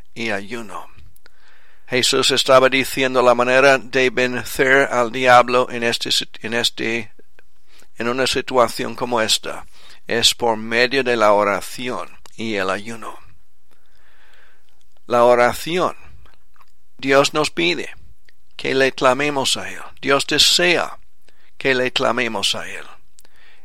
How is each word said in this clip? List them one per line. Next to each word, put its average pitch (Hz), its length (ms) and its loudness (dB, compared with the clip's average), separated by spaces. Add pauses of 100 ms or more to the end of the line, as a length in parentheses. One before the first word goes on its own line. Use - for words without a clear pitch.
(140)
y 117 180 -4
ayuno. 101 580 -8 (1000)
Jesús 127 420 2
estaba 131 400 6
diciendo 127 540 0
la 123 100 8
manera 127 460 6
de 127 320 2
vencer 127 800 2
al 120 200 2
diablo 123 600 6
en 120 120 -4
este 117 280 0
sit-, - 320 -2
en 110 100 -4
este, 113 580 -2 (840)
en 117 100 -2
una 123 200 2
situación 123 680 2
como 120 260 0
esta. - 440 -2 (400)
Es 113 300 2
por 117 200 2
medio 117 480 0
de 120 140 2
la 107 160 6
oración 101 840 -2 (180)
y 110 180 -4
el 95 140 -2
ayuno. 104 480 -6 (1900)
La 120 160 4
oración. 123 720 4 (1040)
Dios 139 340 4
nos 151 160 0
pide 170 460 -2 (600)
que 135 200 -2
le 131 160 4
clamemos 135 640 2
a 92 140 -8
Él. - 100 -10 (180)
Dios 135 280 2
desea 156 720 2 (580)
que 135 160 2
le 127 180 0
clamemos 117 600 0
a 92 160 -8
Él. 85 160 -10 (800)